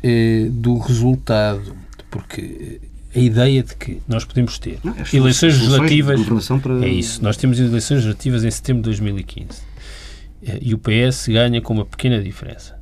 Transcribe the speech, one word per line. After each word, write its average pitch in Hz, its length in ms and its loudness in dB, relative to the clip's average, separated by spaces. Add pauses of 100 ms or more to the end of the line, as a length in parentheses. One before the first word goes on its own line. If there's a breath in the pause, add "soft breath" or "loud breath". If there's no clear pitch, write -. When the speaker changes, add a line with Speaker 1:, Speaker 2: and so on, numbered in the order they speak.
Speaker 1:
eh, 113 480 4
do 120 260 0
resultado, 110 960 0 (360)
porque, - 720 -12
eh, - 120 -18 (220)
a - 20 2
ideia 127 440 4
de - 120 -8
que - 320 -10
nós 113 180 -2
podemos 123 340 -2
ter - 240 -10
Speaker 2:
Não, 185 80 -4
as - 220 -6
Speaker 1:
eleições 131 400 4
Speaker 2:
soluções - 0 -
de 131 80 6
Speaker 1:
legislativas 139 580 4
Speaker 2:
governação 113 400 0
para 127 260 0
Speaker 1:
é 127 40 0
isso, 120 340 -2
nós 107 140 0
temos 127 200 2
eleições 120 400 2
legislativas 113 460 0
em 113 80 0
setembro 123 300 -2
de 113 80 -2
dois 107 100 -2
mil 101 180 -2
e 92 60 -6
quinze. - 380 -14 (840 loud breath)
Eh, 101 160 -6
e 117 120 -2
o 110 40 -2
P 107 160 -2
S 123 380 0
ganha 117 300 2
com - 120 -4
uma 107 120 0
pequena 120 360 -2
diferença. - 600 -12